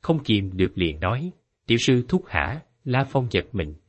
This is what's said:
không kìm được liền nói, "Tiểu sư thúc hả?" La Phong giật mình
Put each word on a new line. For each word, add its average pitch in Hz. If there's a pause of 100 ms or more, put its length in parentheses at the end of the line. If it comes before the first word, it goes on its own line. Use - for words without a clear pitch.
không 160
kìm 98
được 92
liền 80
nói, 123 (360)
"Tiểu 117
sư 123
thúc 185
hả?" 92 (240)
La 131
Phong 135
giật 98
mình 78 (140)